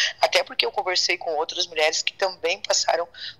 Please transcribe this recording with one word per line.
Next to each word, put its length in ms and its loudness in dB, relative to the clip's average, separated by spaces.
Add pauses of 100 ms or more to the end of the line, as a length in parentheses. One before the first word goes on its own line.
(220)
até 220 4
porque 220 -2
eu 60 -2
conversei 460 0
com 180 -4
outras 320 -2
mulheres 340 2
que 120 -4
também 480 -2
passaram, 460 0 (320)